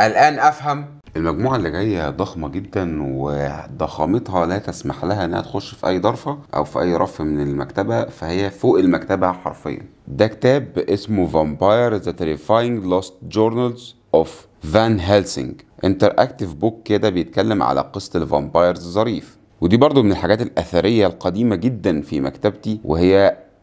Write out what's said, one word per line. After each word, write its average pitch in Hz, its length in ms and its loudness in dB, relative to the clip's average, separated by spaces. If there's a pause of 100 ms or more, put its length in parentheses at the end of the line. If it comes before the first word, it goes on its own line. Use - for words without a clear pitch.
الآن 123 380 4
أفهم. 147 460 0 (320)
المجموعة 82 400 0
اللي 90 140 -2
جاية 87 400 -2
ضخمة 80 380 -4
جدا، 87 540 -4
وضخامتها 73 1400 -2
لا 92 120 -2
تسمح - 460 -8
لها 98 200 -2
إنها 90 160 -4
تخش - 340 -8
في - 140 -6
أي 92 120 0
ظرفة 123 380 -2 (160)
أو 73 100 0
في - 160 -4
أي 87 160 0
رف - 240 -4
من 76 200 -2
المكتبة، 71 640 -4
فهي 92 460 -4
فوق 95 280 2
المكتبة 92 540 2
حرفيا. - 500 -10 (260)
ده 120 180 2
كتاب 131 520 0
اسمه 98 500 0
Vampire: 92 720 2
The 87 80 -4
Terrifying 92 840 0
Lost 92 200 -2 (240)
Journals 117 580 0 (220)
of 80 120 2 (440)
Van 110 360 4
Helsing، 92 540 0 (220)
Interactive 98 720 0
بوك 107 280 -2
كده، 104 280 0
بيتكلم 95 520 0
على 65 180 0
قصة - 420 -4
الفامبايرز، 80 640 0
ظريف. 104 500 -4 (220)
ودي 98 160 4
برضو 139 260 6
من 104 80 4
الحاجات 98 320 2
الأثرية 95 640 2
القديمة 95 500 0
جدا 92 440 -2
في 76 200 -4
مكتبتي، 104 640 -4
وهي 92 520 4 (260)